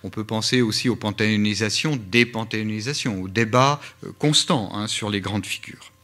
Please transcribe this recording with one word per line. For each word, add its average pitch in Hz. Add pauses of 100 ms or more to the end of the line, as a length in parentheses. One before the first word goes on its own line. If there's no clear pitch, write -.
On 95
peut 107
penser 110
aussi 113
aux 110
panthéonisations, 107 (100)
des 120
panthéonisations, 110
au 92
débat, 123 (200)
euh, -
constant, 143
hein, 104
sur 107
les 101
grandes 101
figures. - (140)